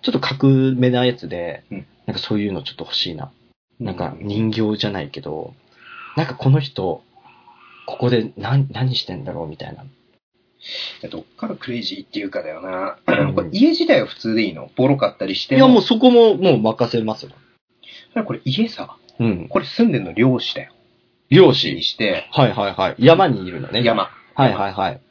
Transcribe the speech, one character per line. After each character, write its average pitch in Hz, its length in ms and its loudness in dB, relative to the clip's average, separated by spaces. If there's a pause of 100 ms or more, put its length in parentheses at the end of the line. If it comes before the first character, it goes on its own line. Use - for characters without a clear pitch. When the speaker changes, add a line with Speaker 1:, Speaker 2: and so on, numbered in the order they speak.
Speaker 1:
ち - 60 -2
ょ - 20 -2
っ - 20 -4
と 143 60 0
架 - 160 -4
空 135 180 4 (220)
め 127 140 2
な 123 160 2
や 123 100 2
つ - 140 -16
で、 85 420 -8
Speaker 2:
う - 40 -10
ん。 - 100 -14 (220)
Speaker 1:
な 107 60 -8
ん - 20 -8
か - 60 -8
そ - 140 -4
う 104 40 0
い 101 100 -2
う - 20 -6
の 80 120 -8
ち - 80 -10
ょ - 20 -20
っ - 20 -20
と 82 100 -14
欲 - 100 -10
し - 160 -4
い 80 40 -10
な。 69 160 -12 (480)
Speaker 2:
う 120 40 -8
ん。 - 20 -8
Speaker 1:
な 98 80 -6
ん - 20 -8
か 76 240 -8
人 104 320 -2
形 107 240 0
じ 104 120 -4
ゃ 101 40 -4
な 95 100 -6
い 71 80 -10
け - 120 -14
ど、 78 320 -12 (640)
な 156 60 0
ん - 20 0
か 131 80 -10
こ 131 160 -2
の 139 100 4
人、 92 440 -6 (840)
こ - 120 -12
こ 123 120 0
で 113 260 0
何、 131 360 -2
何 131 240 -4
し - 100 -4
て 95 80 -10
ん 95 100 -10
だ 92 80 -10
ろ 82 120 -10
う 80 40 -10
み 76 100 -16
た 71 100 -12
い 76 80 -14
な。 - 100 -20 (1160)
Speaker 2:
い - 40 -14
や、 - 40 -14
ど 80 120 -12
っ - 20 -20 (140)
か - 100 -10
ら - 80 -8
ク - 160 -12
レ 120 60 -6
イ 110 60 -8
ジ - 120 -8
ー 98 100 -14
っ - 40 -20
て 104 100 -8
い 101 40 -8
う 98 60 -8
か 90 140 -8
だ 90 60 -10
よ 90 120 -12
な。 92 360 -8 (100)
Speaker 1:
う - 240 2
ん。 - 20 -6
Speaker 2:
<clears throat> - 20 -4
こ - 60 0
れ 165 100 -8
家 233 180 4
自 330 180 0
体 247 140 4
は 104 60 -6
普 - 80 -16
通 110 200 -4
で 113 80 2
い 98 80 -2
い - 20 -16
の？ 85 220 -16
ボ 131 120 2
ロ 139 100 4
か - 120 0
っ - 80 -10
た - 80 -6
り 95 100 -6
し - 120 -8
て 269 80 0
も。 262 40 6
Speaker 1:
い - 20 8
や、 262 60 8
も 247 120 8
う - 20 4
そ 220 160 0
こ 254 140 8
も、 226 240 6
も 180 160 2
う 113 100 4
任 110 300 0
せ 117 120 -2
ま 110 120 -4
す - 80 -18
よ。 - 80 -20 (840)
Speaker 2:
た 226 80 -4
だ - 40 -6
こ - 80 -8
れ - 120 -10
家 208 220 0
さ、 - 300 -12 (220)
Speaker 1:
う 117 60 0
ん。 90 240 -2
Speaker 2:
こ - 100 -2
れ 135 60 -6
住 233 240 2
ん - 20 2
で 127 80 0
ん 95 40 -6
の 82 100 -10
漁 123 260 2
師 - 160 -6
だ - 100 -10
よ。 - 80 -20 (560)
Speaker 1:
漁 156 240 8
師？ - 200 -2
Speaker 2:
に - 100 -6
し - 120 -6
て。 92 360 -4
Speaker 1:
は 135 160 4
い 104 40 0
は 101 180 -2
い 92 40 -6
は 95 180 -2
い。 - 80 -10
山 165 280 6
に 98 200 -2
い 90 40 -10
る 85 100 -10
の - 80 -10
ね。 117 140 -2
Speaker 2:
山。 107 280 0 (240)
Speaker 1:
は - 140 4
い 98 40 0
は 98 160 -2
い 95 40 -10
は 95 180 -2
い。 - 80 -14 (120)